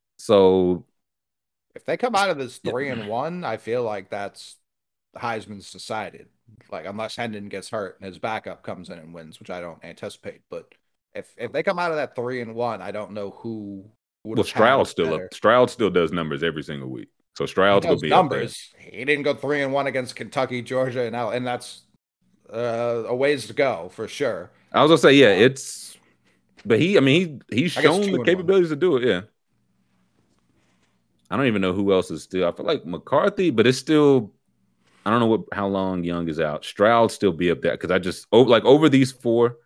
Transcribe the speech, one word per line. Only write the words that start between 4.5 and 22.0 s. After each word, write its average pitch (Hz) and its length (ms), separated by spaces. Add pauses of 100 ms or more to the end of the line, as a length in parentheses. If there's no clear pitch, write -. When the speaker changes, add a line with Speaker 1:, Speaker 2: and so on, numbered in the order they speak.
Speaker 2:
Heisman's 110 540
decided. 101 560 (440)
Like, 82 140
unless 104 300
Hendon 107 340
gets 95 200
hurt 101 300
and 98 80
his 92 120
backup 107 420
comes 90 280
in 87 100
and 80 140
wins, 80 260
which - 100
I 90 100
don't 85 240
anticipate. - 580 (100)
But 85 200 (440)
if, - 220
if 117 140
they 151 120
come 185 160
out 175 120
of 156 60
that 135 180
three 123 260
and 113 120
one, 113 280
I 98 100
don't 98 200
know 101 200
who 104 540 (380)
would 110 140
Speaker 1:
Well, 101 60
Speaker 2:
have - 100
had - 20
Speaker 1:
Stroud's 110 360
still 82 180
Speaker 2:
better. 80 160
Speaker 1:
up. - 80
Stroud 120 380
still 107 180
does 85 220
numbers 78 320
every 78 200
single 67 260
week. 60 200 (260)
So 82 120
Stroud's 98 380
Speaker 2:
He - 20
Speaker 1:
gonna - 80
Speaker 2:
does - 60
Speaker 1:
be 78 100
up 165 180
there. 139 100
Speaker 2:
numbers. - 380
He - 280
didn't 147 180
go 143 100
three 143 300
and 135 100
one 139 140
against 127 280
Kentucky, 123 460
Georgia, 127 400
and 117 140
Al-, 117 160
and 123 140
that's, - 360 (680)